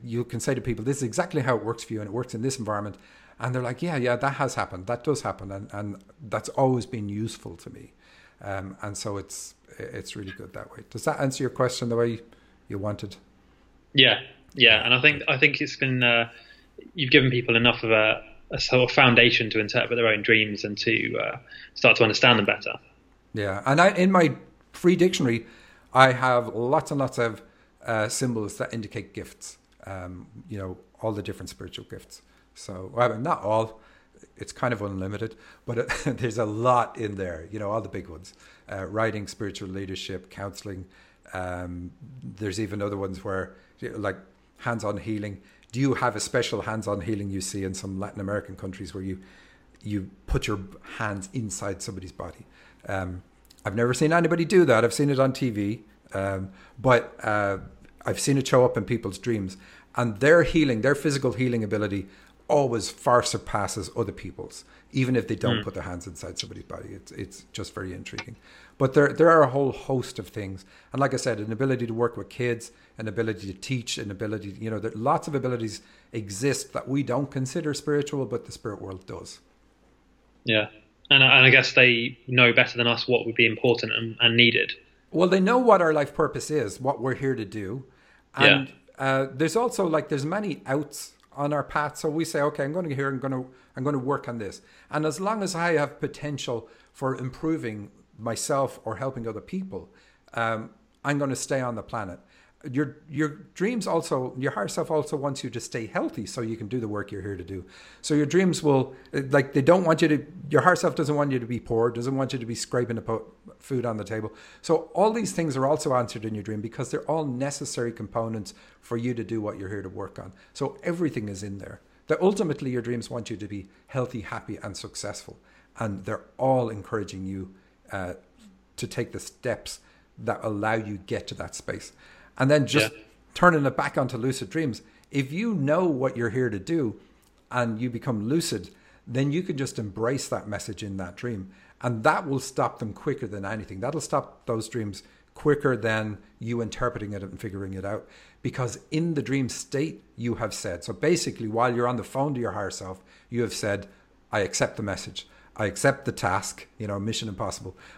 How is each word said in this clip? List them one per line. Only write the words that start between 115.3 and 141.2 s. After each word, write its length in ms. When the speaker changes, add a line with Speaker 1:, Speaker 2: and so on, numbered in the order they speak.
Speaker 1:
things 240
are 80
also 280
answered 300
in 100
your 100
dream 180
because 280
they're 220
all 140
necessary 640
components 640
for 160
you 180
to 120
do 160
what 180
you're 80
here 140
to 80
work 280
on. 140
So 300
everything 440
is 160
in 140
there. 240
That 140
ultimately 500
your 100
dreams 280
want 200
you 60
to 120
be 200
healthy, 340
happy, 420
and 140
successful. 600
And 260
they're 180
all 320
encouraging 560
you, 280
uh, 220
to 100
take 240
the 80
steps 600
that 260
allow 320
you 220
get 300
to 80
that 200
space. 360
And 140
then 160
just 260
Speaker 2:
Yeah. 120
Speaker 1:
turning 280
it 140
back 180
onto 220
lucid 320
dreams, 320
if 200
you 220
know 320
what 320
you're 140
here 180
to 80
do 420
and 280
you 120
become 360
lucid, 440
then 260
you 120
can 120
just 220
embrace 520
that 180
message 340
in 160
that 180
dream. 360